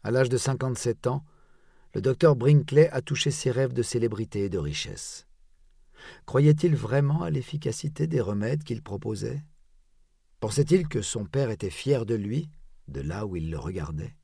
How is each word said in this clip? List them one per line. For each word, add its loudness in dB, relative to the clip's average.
À -4
l'âge 2
de 0
cinquante-sept -2
ans, -2
le -2
docteur 6
Brinkley 6
a -2
touché -2
ses -2
rêves 0
de 0
célébrité -2
et -2
de -2
richesse. -8
Croyait-il 4
vraiment 0
à -4
l'efficacité -4
des 0
remèdes -2
qu'il -8
proposait ? -8
Pensait-il 2
que -4
son -6
père -2
était -6
fier 0
de 0
lui, -4
de -10
là -6
où -6
il -4
le -6
regardait ? -8